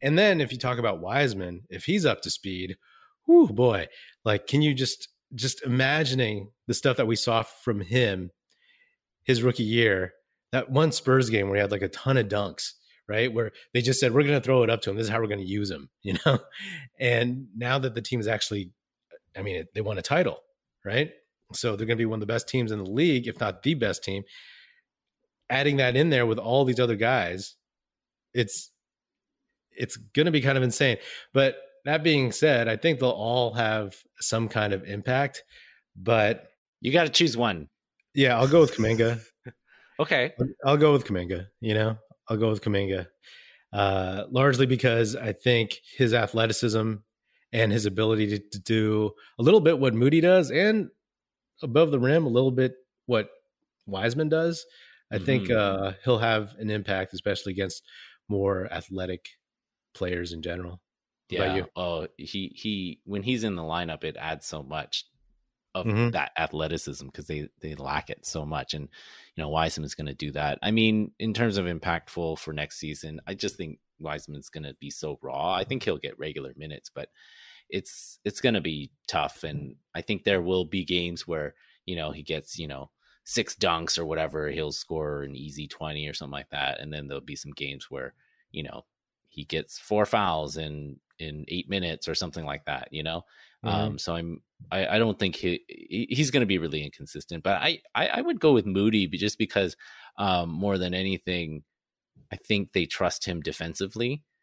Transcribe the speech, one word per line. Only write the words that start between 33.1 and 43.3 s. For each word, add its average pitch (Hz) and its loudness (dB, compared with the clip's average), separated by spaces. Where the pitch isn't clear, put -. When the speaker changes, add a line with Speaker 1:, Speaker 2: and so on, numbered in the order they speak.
Speaker 1:
have 110 0
some 113 -2
kind 107 0
of 95 -4
impact, 127 -2
but 107 2
Speaker 2:
You - -2
gotta 160 4
choose 147 4
one. 95 -2
Speaker 1:
Yeah, 131 4
I'll 127 6
go 160 8
with 147 6
Kuminga. 113 2
Speaker 2:
<laughs> - -20
Okay. 151 0
Speaker 1:
I'll 139 6
go 147 8
with 135 2
Kuminga, 90 -4
you 110 0
know? 110 2
I'll 113 0
go 110 2
with 107 -2
Kuminga. 98 -2